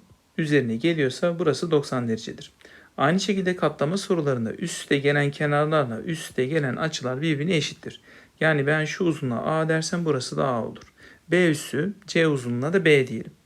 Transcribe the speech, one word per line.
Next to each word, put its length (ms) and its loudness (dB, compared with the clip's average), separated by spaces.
üzerine 380 2
geliyorsa 640 0
burası 320 0
doksan 360 0
derecedir. 440 -6
Aynı 220 2
şekilde 360 0
katlama 420 0
sorularında 560 -2
üst 280 -8
üste 160 0
gelen 340 2
kenarlarla 720 0
üst 280 -6
üste 160 -2
gelen 300 -2
açılar 460 -4
birbirine 340 0
eşittir. 460 -6
Yani 280 2
ben 180 2
şu 180 -4
uzunluğa 560 0
A 100 0
dersem 360 0
burası 320 -2
da 100 2
A 180 0
olur. 280 -14
B 220 4
üssü 440 -2
C 200 2
uzunluğuna 460 -2
da 120 2
B 220 6
diyelim. 240 -8